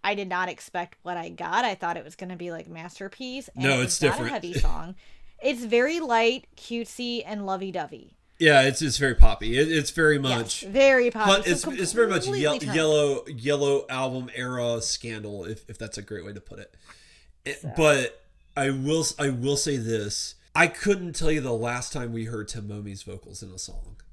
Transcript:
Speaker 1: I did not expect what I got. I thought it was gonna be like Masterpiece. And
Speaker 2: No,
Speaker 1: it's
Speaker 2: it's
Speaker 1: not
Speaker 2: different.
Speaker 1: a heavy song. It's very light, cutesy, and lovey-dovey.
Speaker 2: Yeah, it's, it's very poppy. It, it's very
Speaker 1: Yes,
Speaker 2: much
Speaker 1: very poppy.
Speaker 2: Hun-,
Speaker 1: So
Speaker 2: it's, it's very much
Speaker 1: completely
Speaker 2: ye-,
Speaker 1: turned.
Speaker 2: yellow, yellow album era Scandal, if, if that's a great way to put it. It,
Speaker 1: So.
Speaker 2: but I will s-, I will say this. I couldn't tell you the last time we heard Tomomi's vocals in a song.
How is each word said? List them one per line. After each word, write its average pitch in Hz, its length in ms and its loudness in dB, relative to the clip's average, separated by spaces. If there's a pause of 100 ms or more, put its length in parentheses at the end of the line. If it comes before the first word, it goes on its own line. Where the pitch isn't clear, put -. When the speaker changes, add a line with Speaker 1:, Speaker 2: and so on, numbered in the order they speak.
Speaker 1:
I 202 100 0
did 196 140 -6
not 180 220 -2
expect 180 520 -10
what 180 140 -8
I 170 140 -10
got. 175 340 -2
I 208 100 -2
thought 170 220 -6
it - 80 -12
was 165 100 -20
gonna 180 220 -12
be 175 140 -10
like 165 180 -12
Masterpiece. 190 840 -12
And 127 100 -6
Speaker 2:
No, 135 160 2
Speaker 1:
it's 123 140 -2
Speaker 2:
it's - 80 -2
Speaker 1:
not 147 80 4
Speaker 2:
different. - 200 -4
Speaker 1:
a - 40 -6
heavy 175 200 -8
song. 165 400 2 (480)
It's 247 220 -2
very 247 360 2
light, 240 460 2 (100)
cutesy, 233 680 -6
and 202 220 -8
lovey-dovey. 185 720 -8 (240)
Speaker 2:
Yeah, 147 220 8
it's, 135 200 2
it's 135 160 -2
very 135 180 2
poppy. 110 420 10
It, 156 120 4
it's 151 200 0
very 156 260 4
Speaker 1:
Yes, 139 60 0
Speaker 2:
much 120 400 -2
Speaker 1:
very 254 480 6
poppy. 214 200 2
Speaker 2:
Hun-, 196 120 6 (140)
Speaker 1:
So - 140 -4
Speaker 2:
it's, - 100 -6
it's 180 120 -2
very 226 160 4
much - 160 0
Speaker 1:
completely 147 300 0
Speaker 2:
ye-, - 60 -4
Speaker 1:
turned. 139 160 -6
Speaker 2:
yellow, 151 500 2
yellow 139 600 0
album 127 460 -4
era 123 460 -2
Scandal, 104 640 -8
if, 110 240 -10
if 110 100 -16
that's 110 200 -10
a 104 40 -12
great 101 220 -12
way 101 80 -12
to 101 80 -14
put - 200 -20
it. - 140 -20 (720)
It, 139 180 -8
Speaker 1:
So. 151 140 -10
Speaker 2:
but 143 440 2 (360)
I 139 140 0
will 139 300 0
s-, - 180 -4
I 143 120 0
will 131 260 0
say 139 200 -2
this. 110 580 -4 (220)
I 170 120 6
couldn't 185 460 -2
tell 160 180 4
you 151 80 0
the 131 120 -4
last 120 400 -4
time 120 200 -6
we 113 120 -6
heard 110 240 -8
Tomomi's 101 560 -10
vocals 95 380 -14
in 98 80 -16
a 92 80 -16
song. - 380 -12 (160)